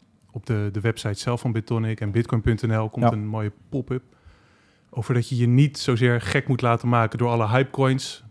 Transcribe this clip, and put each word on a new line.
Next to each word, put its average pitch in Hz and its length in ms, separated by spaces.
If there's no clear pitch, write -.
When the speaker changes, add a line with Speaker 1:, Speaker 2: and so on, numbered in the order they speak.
Speaker 1:
op - 140
de, 104 260
de 101 80
website 107 400
zelf 120 220
van 123 100
Bitonic 110 500
en 104 100
bitcoin 117 300
punt 117 260
N 113 120
L 110 100
komt 123 160
Speaker 2:
Ja. 117 60
Speaker 1:
een 107 160
mooie 107 240
pop-up 127 340
over - 240
dat 120 160
je 127 80
je 120 100
niet 139 300
zozeer 120 440
gek - 260
moet 127 140
laten 117 280
maken 117 280
door 120 120
alle 117 180
hypecoins. 131 840